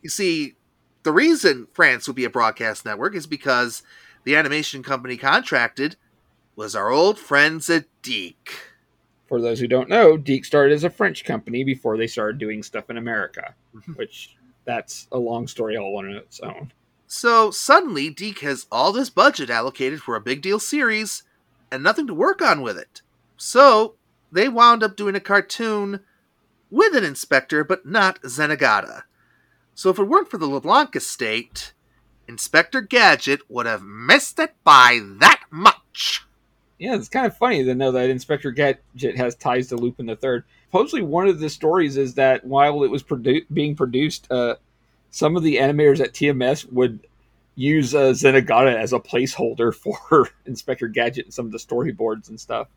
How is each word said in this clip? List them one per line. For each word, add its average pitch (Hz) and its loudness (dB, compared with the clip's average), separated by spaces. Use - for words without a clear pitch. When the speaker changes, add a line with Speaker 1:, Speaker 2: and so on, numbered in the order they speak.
Speaker 1:
You 160 -12
see, 165 -4
the 156 -2
reason 180 2
France 135 2
would 135 -8
be 127 -4
a 117 -2
broadcast 113 -2
network 117 -6
is 156 -10
because 127 -2
the 139 0
animation 147 -2
company 127 -8
contracted 139 -2
was 107 -10
our 104 -2
old 185 2
friends 151 0
at 165 0
deek. 101 -12
Speaker 2:
For 120 -4
those 117 -2
who 123 -2
don't 127 0
know, 190 8
deek 135 -2
started 143 4
as 147 0
a 170 0
French - -4
company 117 -6
before 127 -2
they 113 -2
started 110 -6
doing 107 -8
stuff 110 -12
in 117 -10
America, 113 -8
Speaker 1:
Mm-hmm. 113 -18
Speaker 2:
which - -14
that's - -10
a 131 -6
long 117 -6
story 113 -6
all 98 -8
on 98 -12
its - -18
own. - -16
Speaker 1:
So 226 2
suddenly, 226 0
deek 196 -12
has 139 -8
all 135 2
this 240 -4
budget 202 0
allocated 131 -4
for 120 -8
a 110 -6
big 131 -6
deal 196 -2
series 220 -4
and 131 -8
nothing 226 0
to 220 -10
work 294 0
on 208 2
with 107 -6
it. - -20
So 233 4
they 202 0
wound 233 4
up 202 -4
doing 202 -4
a 196 -6
cartoon 202 -2
with 370 2
an 233 2
inspector, 147 -2
but 185 -4
not 190 -2
Zenigata. 135 -2
So - -2
if 185 0
it 202 2
weren't 320 0
for 233 -12
the 156 -4
LeBlanc 175 0
estate, - -8
Inspector 160 -2
Gadget 185 2
would 120 -6
have 107 -6
missed 117 0
it 320 -4
by 123 8
that - 6
much. - 0
Speaker 2:
Yeah, 226 -6
it's - -6
kind 254 -2
of - -4
funny 220 0
to 127 0
know 131 0
that 127 0
Inspector 135 -4
Gadget 127 -2
has 123 -2
ties 127 -2
to 127 -6
Lupin 120 -6
the 113 -8
Third. 123 -4
Supposedly 240 -2
one 170 0
of 165 0
the 151 -4
stories 156 0
is 131 -2
that 131 2
while 143 2
it 123 2
was 135 -6
produ-, 131 -2
being 147 -2
produced, 131 -2
uh, 123 -2
some 156 -2
of 165 -2
the 151 2
animators 143 4
at 123 -2
T - -2
M 135 0
S 131 0
would 123 0
use, 143 0
uh, 135 4
Zenigata 131 4
as 110 -2
a 123 0
placeholder 117 -2
<laughs> - -
for 120 0
Inspector 127 -8
Gadget 120 -4
and 104 -20
some 120 -8
of 110 -12
the 113 -12
storyboards 113 -6
and 110 -20
stuff. 117 -10